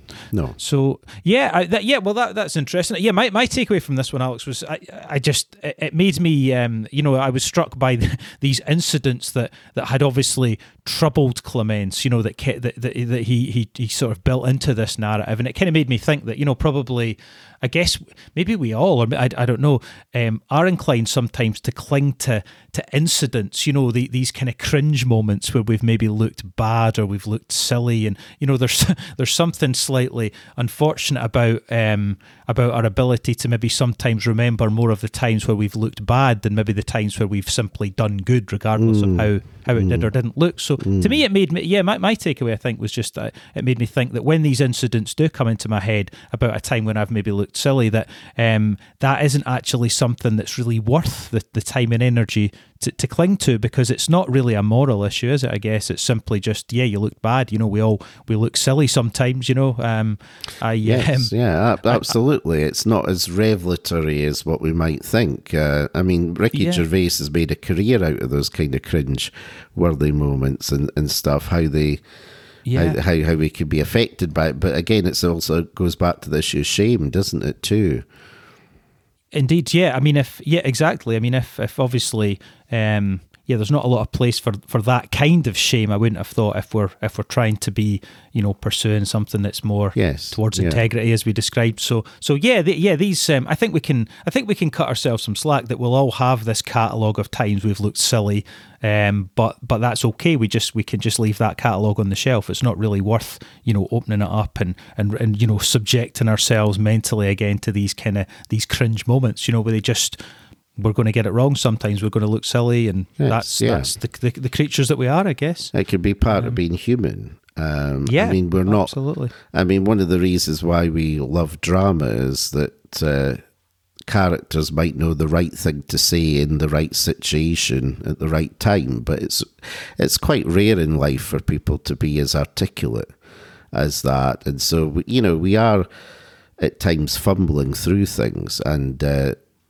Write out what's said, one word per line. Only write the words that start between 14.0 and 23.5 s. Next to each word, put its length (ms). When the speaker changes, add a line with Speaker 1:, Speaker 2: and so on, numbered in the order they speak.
Speaker 2:
of 120
built 240
into 260
this 240
narrative, 400
and 80
it 60
kinda 200
made 180
me 80
think 260
that, 140
you 60
know, 100
probably, 640
I 60
guess 300
maybe 220
we 160
all, 280
or 60
I, 200
I 100
don't 140
know, 200
um, 260
are 160
inclined 420
sometimes 540
to 100
cling 420
to, 280
to 200
incidents, 760